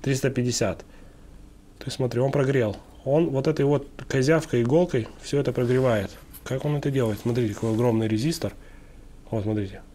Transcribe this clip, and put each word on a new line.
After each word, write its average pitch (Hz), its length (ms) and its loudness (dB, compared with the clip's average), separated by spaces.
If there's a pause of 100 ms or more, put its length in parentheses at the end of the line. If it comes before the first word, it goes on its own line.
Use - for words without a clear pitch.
Триста 135 300 0
пятьдесят. 120 540 -2 (960)
Ты 135 80 -6
смотри, 120 300 -2
он 135 100 2
прогрел. 131 460 2 (260)
Он 147 260 2
вот 135 180 0
этой 151 180 2
вот 143 220 2 (200)
козявкой, 135 540 2
иголкой 139 460 2 (140)
все - 180 -2
это 135 120 0
прогревает. 123 600 2 (320)
Как 131 220 -6
он 147 100 2
это 139 160 -2
делает? 113 300 0
Смотрите, 117 320 0
какой 113 200 -2
огромный 113 340 2
резистор. 110 460 -2 (760)
Вот, 107 140 -2
смотрите. 107 380 -4 (140)